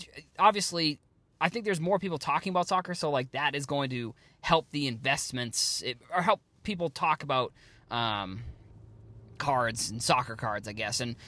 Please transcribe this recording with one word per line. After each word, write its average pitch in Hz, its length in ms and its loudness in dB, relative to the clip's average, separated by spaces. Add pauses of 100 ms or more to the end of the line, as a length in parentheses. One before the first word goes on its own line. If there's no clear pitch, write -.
(380)
obviously, 175 600 4 (420)
I 165 80 4
think 220 160 -4
there's 190 160 2
more 180 200 2
people 175 180 -2
talking 160 320 0
about 180 160 2
soccer, 180 280 0
so, 160 160 -2
like, 131 200 0
that 139 240 0
is 143 100 -4
going 139 260 -2
to 120 240 -4 (260)
help 165 320 2
the 147 160 0
investments, 123 920 -2
it, 120 200 -6 (100)
or 175 100 2
help 202 180 4 (240)
people 175 260 -2
talk 170 320 0
about, 131 300 0 (380)
um, 107 500 -2 (960)
cards 117 520 0
and 113 120 -6
soccer 123 320 2
cards, 107 320 -4
I 104 60 -6
guess. 107 280 -4
And 120 160 -6 (120)